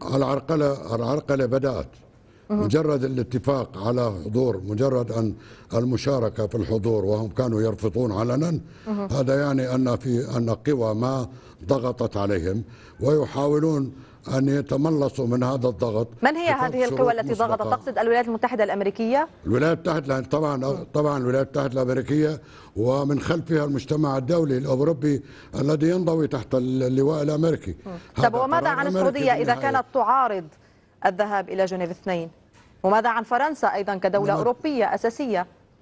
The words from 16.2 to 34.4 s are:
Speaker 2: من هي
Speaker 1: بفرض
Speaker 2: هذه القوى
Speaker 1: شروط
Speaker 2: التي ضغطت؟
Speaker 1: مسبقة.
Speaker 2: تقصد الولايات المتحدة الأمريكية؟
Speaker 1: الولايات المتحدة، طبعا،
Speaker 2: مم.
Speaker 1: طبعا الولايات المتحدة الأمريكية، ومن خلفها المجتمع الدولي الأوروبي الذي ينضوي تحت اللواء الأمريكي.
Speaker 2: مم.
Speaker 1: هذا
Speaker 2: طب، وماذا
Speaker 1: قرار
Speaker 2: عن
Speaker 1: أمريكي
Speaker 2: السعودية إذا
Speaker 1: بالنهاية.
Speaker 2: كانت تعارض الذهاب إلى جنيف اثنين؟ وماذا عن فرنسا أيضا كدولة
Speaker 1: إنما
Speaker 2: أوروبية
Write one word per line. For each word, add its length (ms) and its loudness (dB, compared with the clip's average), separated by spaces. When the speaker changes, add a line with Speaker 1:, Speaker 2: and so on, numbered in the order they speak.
Speaker 2:
من 140 2
هي 180 0
Speaker 1:
بفرض 100 0
Speaker 2:
هذه 220 0
القوى 120 -2
Speaker 1:
شروط 220 2
Speaker 2:
التي 140 -2
ضغطت؟ 280 0
Speaker 1:
مسبقة. 140 0
Speaker 2:
تقصد 220 -6
الولايات 300 2
المتحدة 360 0
الأمريكية؟ 640 0
Speaker 1:
الولايات 420 2
المتحدة، 340 -2
طبعا، 360 0
Speaker 2:
مم. 360 -2
Speaker 1:
طبعا 240 2
الولايات 300 0
المتحدة 340 -2
الأمريكية، 600 0
ومن 440 2
خلفها 460 0
المجتمع 520 0
الدولي 400 2
الأوروبي 640 0
الذي 340 2
ينضوي 380 2
تحت 280 -4
اللواء 680 2
الأمريكي. 520 0
Speaker 2:
مم. 60 -12
Speaker 1:
هذا 140 4
Speaker 2:
طب، 40 -8
وماذا 280 2
Speaker 1:
قرار 180 0
Speaker 2:
عن 80 0
Speaker 1:
أمريكي 120 0
Speaker 2:
السعودية 320 2
إذا 220 2
Speaker 1:
بالنهاية. 200 0
Speaker 2:
كانت 200 2
تعارض 520 2
الذهاب 440 0
إلى 160 2
جنيف 240 -2
اثنين؟ 400 -4
وماذا 260 4
عن 140 0
فرنسا 440 0
أيضا 280 -2
كدولة 340 0
Speaker 1:
إنما 100 2
Speaker 2:
أوروبية 560 0